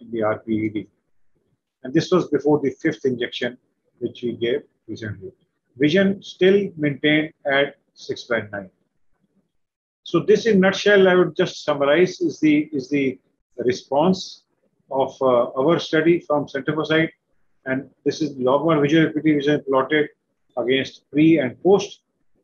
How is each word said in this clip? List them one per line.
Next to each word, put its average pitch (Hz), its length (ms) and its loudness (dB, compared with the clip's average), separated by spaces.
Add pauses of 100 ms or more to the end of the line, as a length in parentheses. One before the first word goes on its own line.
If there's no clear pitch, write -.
in 113 100 -18
the 113 100 -6
R 107 180 -2
P 110 140 -6 (120)
E 107 40 -4
D. 104 180 -8 (960)
And 127 100 -14
this 156 180 0
was 175 160 0
before 147 320 2
the 139 120 -2
fifth - 340 -6
injection, 123 520 -4 (420)
which 117 200 -10
he 120 140 -6
gave 117 280 -4 (260)
recently. 104 440 -12 (460)
Vision 190 440 2
still 196 560 2
maintained 151 540 0 (140)
at 143 300 0 (180)
six - 320 -12
point 107 260 -4
nine. 95 180 -12 (1300)
So - 160 -2
this 196 260 2
in 202 140 4
nutshell, 190 480 4
I 180 80 4
would 170 200 2
just - 280 -4
summarize, 147 580 0
is 156 180 -4
the, 151 340 2
is 131 160 -6
the 135 300 -2 (380)
response 139 880 -2 (460)
of, 135 320 -4
uh, 123 380 2
our 151 200 2
study 165 400 0
from 147 300 -2
Center 139 240 -6
for 151 100 -4
Sight. 160 280 -2 (540)
And 131 240 -6 (160)
this 143 160 -2
is 143 140 -4
logMAR 143 460 2
visual 151 260 2
acuity 151 280 0
vision 143 320 0
plotted 135 420 0 (480)
against 127 540 -4
pre 160 260 4
and 127 260 -4
post. - 380 2 (420)